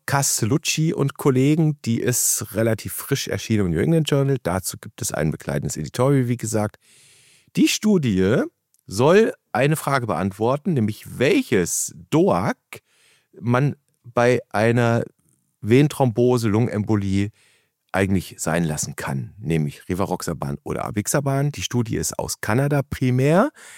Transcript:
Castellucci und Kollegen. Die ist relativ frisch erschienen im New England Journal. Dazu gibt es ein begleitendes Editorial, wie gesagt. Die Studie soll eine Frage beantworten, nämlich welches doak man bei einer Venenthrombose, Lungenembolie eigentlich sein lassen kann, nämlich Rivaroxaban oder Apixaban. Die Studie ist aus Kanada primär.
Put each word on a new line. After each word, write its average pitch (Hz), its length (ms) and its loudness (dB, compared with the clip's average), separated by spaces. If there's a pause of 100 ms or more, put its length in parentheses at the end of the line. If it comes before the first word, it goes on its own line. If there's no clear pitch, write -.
Castellucci 143 880 0
und 139 240 -2
Kollegen. 147 680 2
Die 117 160 0
ist - 520 -2
relativ 110 400 -2
frisch - 340 -6
erschienen 101 400 -2
im 87 40 0
New 78 80 0
England 156 300 2
Journal. 139 340 2
Dazu 92 340 -4
gibt - 240 -18
es - 100 -6
ein 76 200 -2
begleitendes 71 460 -6
Editorial, 123 500 0
wie 120 100 -2
gesagt. 110 400 -4 (800)
Die 320 120 4
Studie 139 760 2 (420)
soll 151 480 4 (200)
eine 143 220 2
Frage 135 320 -2
beantworten, 107 680 0
nämlich 107 460 -2
welches 123 720 0 (160)
doak 147 480 2 (840)
man 123 360 0 (280)
bei 120 460 2
einer 117 540 2 (580)
Venenthrombose, 123 880 2
Lungenembolie 101 800 0 (640)
eigentlich 95 460 0
sein 85 260 0
lassen 76 320 -6
kann, 67 420 -8
nämlich 78 480 -4
Rivaroxaban 82 760 -6
oder - 200 -6
Apixaban. 139 720 -2
Die 95 80 -12
Studie 113 340 -4
ist - 240 -4
aus - 220 -8
Kanada 139 400 0
primär. 139 720 2 (260)